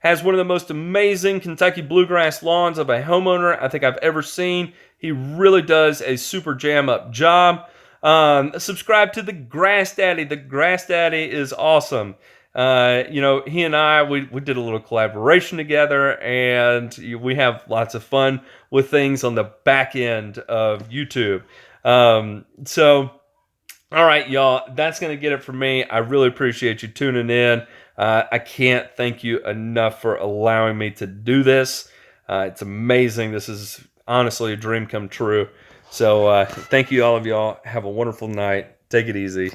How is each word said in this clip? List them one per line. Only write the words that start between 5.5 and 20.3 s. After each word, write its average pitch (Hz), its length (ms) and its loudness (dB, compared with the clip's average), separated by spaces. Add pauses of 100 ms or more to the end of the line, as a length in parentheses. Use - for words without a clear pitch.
does 156 400 4
a 131 140 -2
super 156 360 -8
jam 143 340 0
up 120 240 -2
job. 170 560 4 (360)
Um, 151 560 4
subscribe 208 540 0
to 220 100 -8
the 196 100 -8
Grass 185 600 0
Daddy. 175 280 0
The 147 120 -6
Grass 143 500 -2
Daddy 165 380 0
is 139 280 -6
awesome. 143 600 0 (400)
Uh, 127 580 2
you 147 80 -4
know, 139 260 2
he 170 180 -4
and 156 120 -2
I, 151 280 4
we, 143 280 -2
we 131 80 -8
did 139 160 -4
a 123 60 -4
little 113 180 -4
collaboration 113 760 0
together, 147 640 0
and 120 760 0 (220)
we 127 160 -4
have 123 320 0
lots 113 280 -4
of 110 80 -10
fun 135 360 0 (320)
with 135 180 2
things 139 360 0
on 120 100 -2
the 104 160 -4 (140)
back 135 320 2
end 110 400 -6